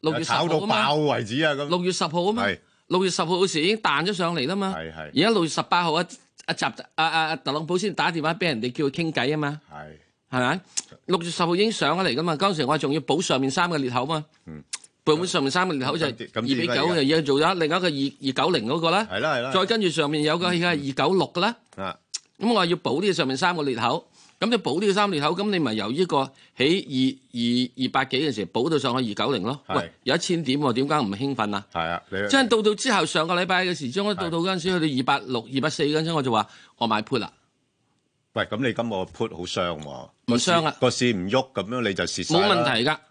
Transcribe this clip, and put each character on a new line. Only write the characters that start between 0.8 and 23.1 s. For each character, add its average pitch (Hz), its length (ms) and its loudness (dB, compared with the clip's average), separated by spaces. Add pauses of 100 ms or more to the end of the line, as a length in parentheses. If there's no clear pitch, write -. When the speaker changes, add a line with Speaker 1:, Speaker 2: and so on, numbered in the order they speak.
Speaker 2:
為 143 300 2
止 120 200 -2
啊， 151 100 4
噉。 143 140 -4
Speaker 1:
六 180 160 0
月 180 80 0
十 175 140 -2
號 170 200 -2
啊 208 60 2
嘛。 226 140 0
Speaker 2:
係。 90 120 -2 (280)
Speaker 1:
六 185 180 2
月 185 60 2
十 180 140 0
號 165 120 0
嗰 185 120 2
時 156 140 -2
已 165 40 2
經 214 120 2
彈 156 280 2
咗 208 60 0
上 170 240 -2
嚟 131 120 0
啦 180 80 -2
嘛。 190 220 -2
Speaker 2:
係， 80 160 -8
係。 78 220 -12
Speaker 1:
而 127 60 4
家 214 80 4
六 208 120 2
月 160 60 0
十 151 140 -2
八 175 200 2
號 165 120 0
啊， 175 100 0 (420)
阿 - 80 -4
習， 147 180 -4 (220)
阿， 160 100 0
阿， 160 160 2 (100)
阿 160 60 -2
特 - 160 -6
朗 151 140 -2
普 175 100 -2
先 185 160 -2
打 151 200 0
電 165 100 -4
話 160 120 0
畀 185 120 -4
人 123 160 -2
哋 127 100 -2
叫 156 120 -2
佢 139 60 2
傾 165 220 -4
偈 135 220 0
啊 - 20 -2
嘛。 151 240 -4 (120)
Speaker 2:
係。 - 640 -14
Speaker 1:
係 127 40 0
咪？ 143 200 0 (460)
六 185 160 0
月 170 60 -6
十 170 160 0
號 170 120 2
已 - 20 0
經 220 140 2
上 156 260 0
咗 190 60 0
嚟 135 100 2
㗎 147 80 -2
嘛， 165 140 0
當 196 180 2
時 151 100 0
我 151 140 2
仲 139 140 0
要 156 80 0
補 143 200 0
上 143 200 0
面 135 100 0
三 175 180 2
個 170 100 -2
裂 131 120 -2
口 127 160 0
嘛。 151 180 -4 (220)
Speaker 2:
嗯。 76 160 -14 (420)
Speaker 1:
補 156 120 4
滿 175 100 0
上 175 160 0
面 135 80 2
三 180 180 2
個 170 60 -2
裂 131 120 -2
口 147 120 -2
就 160 80 0
係 135 60 -2
Speaker 2:
咁 117 40 -12
點， - 140 -12
咁 113 160 -4
點 123 240 0
啊， - 20 0
Speaker 1:
二 - 20 0
比 127 60 2
九， 147 80 2
Speaker 2:
而 180 80 2
家？ 151 60 2
Speaker 1:
又 143 140 4
要 160 60 2
做 139 180 2
咗 170 140 4
另 170 120 0
一 - 20 0
個 165 80 0
二， 185 40 2 (640)
二 165 60 2
九 170 80 2
零 110 100 -2
嗰 151 120 0
個 165 100 2
啦。 190 200 2
Speaker 2:
係 95 100 -2
啦， 151 140 0
係 123 80 0
啦。 131 100 -4
Speaker 1:
再 185 140 2
跟 226 160 0
住 185 60 2
上 151 220 0
面 151 120 0
有 151 160 2
個 180 140 0
係 175 160 0
二 170 80 2 (160)
九 143 220 2
六 160 180 0
㗎 175 80 -4
啦。 214 160 0 (200)
Speaker 2:
啊。 95 200 -8 (420)
Speaker 1:
噉 214 100 0
我 240 60 4
話 185 120 4
要 170 100 0
補 139 260 -2
呢 202 100 2